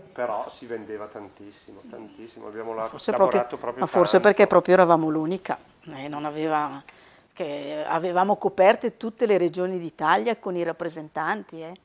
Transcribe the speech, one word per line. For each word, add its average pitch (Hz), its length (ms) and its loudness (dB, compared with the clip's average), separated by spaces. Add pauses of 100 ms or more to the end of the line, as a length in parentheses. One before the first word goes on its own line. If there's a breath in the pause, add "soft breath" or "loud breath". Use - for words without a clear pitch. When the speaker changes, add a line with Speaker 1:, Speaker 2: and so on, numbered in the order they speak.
(120)
Speaker 1:
Però 120 360 -6
si - 180 -20
vendeva 107 400 -10
tantissimo, 101 840 -20
tantissimo. 110 580 -18
Abbiamo 110 280 -10
la-, 113 140 -6
Speaker 2:
Forse - 220 -8
Speaker 1:
lavorato 156 220 4 (240)
Speaker 2:
proprio, - 20 -8
Speaker 1:
proprio 120 260 -8
Speaker 2:
ma - 60 -2
forse 180 220 4
Speaker 1:
tanto. 190 160 6
Speaker 2:
perché 202 180 6
proprio 180 280 6
eravamo 170 340 6
l'unica, 156 500 -4 (360)
eh, 135 140 -12
non 147 160 -10
aveva, 151 580 -4 (500 loud breath)
che 147 540 -8
avevamo 180 500 0
coperte 202 600 2
tutte - 300 -6
le 208 100 4
regioni 180 420 -2
d'Italia 180 580 0
con 190 200 -8
i 170 60 -2
rappresentanti, 165 1000 -8
eh. 165 120 -14 (100)